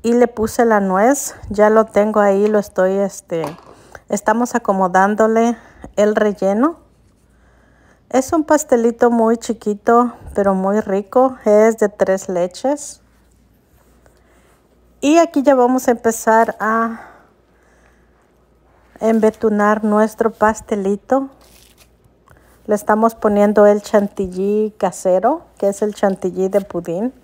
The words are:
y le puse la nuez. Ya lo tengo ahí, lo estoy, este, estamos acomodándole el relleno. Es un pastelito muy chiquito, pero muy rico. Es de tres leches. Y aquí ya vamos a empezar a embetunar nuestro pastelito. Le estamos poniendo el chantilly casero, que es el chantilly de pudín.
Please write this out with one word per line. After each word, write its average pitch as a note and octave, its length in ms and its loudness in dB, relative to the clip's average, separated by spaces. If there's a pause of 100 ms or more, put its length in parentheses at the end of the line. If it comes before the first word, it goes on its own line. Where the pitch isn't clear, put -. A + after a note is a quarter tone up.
y A#3 100 0
le A#3+ 140 4
puse A#3 380 -2
la G#3+ 160 2
nuez. G3 520 0 (160)
Ya G#3+ 220 2
lo A3 140 4
tengo G#3+ 340 0
ahí, G3+ 280 2
lo G#3+ 120 2
estoy, F#3+ 320 -2
este, F#3+ 520 -6 (680)
estamos A3+ 440 -2
acomodándole G#3+ 1040 0 (380)
el G#3 200 2
relleno. G#3 640 0 (1300)
Es C4 220 -2
un D#4+ 120 0
pastelito A#3+ 680 2
muy A#3 280 2
chiquito, A#3 760 -2 (220)
pero G3 180 0
muy G3 280 -2
rico. A3+ 640 -2
Es G#3+ 340 4
de G#3 100 2
tres F#3+ 400 -2
leches. G3 720 -6 (2000)
Y D4 160 2
aquí E4 240 2
ya C#4 140 4
vamos B3+ 320 2
a B3+ 40 2
empezar A3+ 680 0
a A3+ 500 -4 (1900)
embetunar G#3+ 840 0
nuestro G#3+ 480 0
pastelito. A3 1000 -2 (1400)
Le G#3 80 0
estamos A3 400 0
poniendo G#3 500 2
el G#3 160 4
chantilly G3+ 960 -2
casero, F#3+ 680 -2 (120)
que G3+ 120 0
es G3+ 120 -6
el G#3 140 -4
chantilly F#3+ 540 -2
de G3+ 120 0
pudín. F3+ 520 -8 (100)